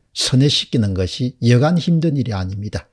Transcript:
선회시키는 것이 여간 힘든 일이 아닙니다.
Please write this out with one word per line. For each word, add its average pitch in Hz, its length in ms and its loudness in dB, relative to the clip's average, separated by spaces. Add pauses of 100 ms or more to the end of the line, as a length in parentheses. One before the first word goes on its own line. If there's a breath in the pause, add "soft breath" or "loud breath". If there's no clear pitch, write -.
(120)
선회시키는 127 840 0
것이 95 420 -4 (100)
여간 131 320 4
힘든 160 380 0
일이 113 160 -2
아닙니다. 98 600 -6